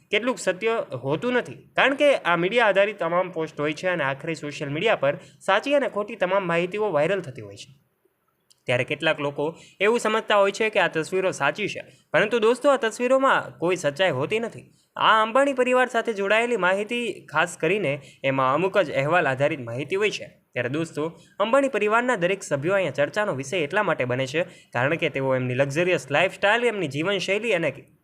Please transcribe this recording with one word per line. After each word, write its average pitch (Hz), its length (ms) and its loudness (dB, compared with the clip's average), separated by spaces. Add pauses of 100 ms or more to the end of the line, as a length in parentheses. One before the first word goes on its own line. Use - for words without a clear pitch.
કેટલુંક 214 300 -2
સત્ય 196 340 -2 (260)
હોતું 165 380 -2
નથી, 135 220 -6 (140)
કારણ 247 220 4
કે 294 120 4 (160)
આ 170 140 2
મીડિયા 208 320 2
આધારિત 202 300 2
તમામ 175 320 0
પોસ્ટ 160 300 -6
હોય 151 140 -2
છે 185 140 -6
અને 170 140 0
આખરે 139 320 -4
સોશિયલ 147 360 -8
મીડિયા 190 320 0
પર 143 100 2 (280)
સાચી 220 340 2
અને 254 140 2
ખોટી 208 280 -6
તમામ 185 320 0
માહિતીઓ 180 420 -2
વાયરલ 165 300 0
થતી 123 240 -12
હોય 101 160 -16
છે. - 80 -20 (920)
ત્યારે 123 220 0
કેટલાક 151 340 -2
લોકો 143 280 -4 (320)
એવું 220 200 4
સમજતા 220 420 2
હોય 196 160 2
છે 220 120 0
કે 214 100 0
આ 170 100 4
તસવીરો 170 440 -2
સાચી 151 360 -2
છે, - 180 -10 (220)
પરંતુ 208 300 2
દોસ્તો, 240 300 2
આ 269 100 4
તસવીરોમાં 247 800 0
કોઈ 175 200 0
સચ્ચાઈ 147 420 0
હોતી 214 220 -2
નથી. 127 260 -10 (300)
આ 196 220 6
અંબાણી 262 340 2
પરિવાર 254 360 2
સાથે 233 240 -2
જોડાયેલી 214 520 0
માહિતી, 214 400 0 (200)
ખાસ 165 320 -2
કરીને 165 360 0 (300)
એમાં 135 300 2
અમુક 185 260 0
જ 156 140 2
અહેવાલ 151 340 2
આધારિત 139 340 0
માહિતી 135 400 -6
હોય 208 100 0
છે. - 160 -10 (220)
ત્યારે 120 200 -4
દોસ્તો, 151 340 -6 (360)
અંબાણી 262 320 2
પરિવારના 226 460 0
દરેક 185 260 0
સભ્યો 156 320 -2
અહીંયા 175 220 -2
ચર્ચાનો 151 380 0
વિષય 139 280 -4
એટલા 190 200 0
માટે 151 220 0
બને 127 220 -2
છે, 151 140 -2 (280)
કારણ 135 280 0
કે 160 120 -2
તેઓ 135 240 -2
એમની 127 240 -2
લક્ઝરિયસ 147 520 0
લાઇફસ્ટાઇલ, 190 560 2
એમની 202 240 -2
જીવનશૈલી 190 680 -2
અને 165 140 0 (340)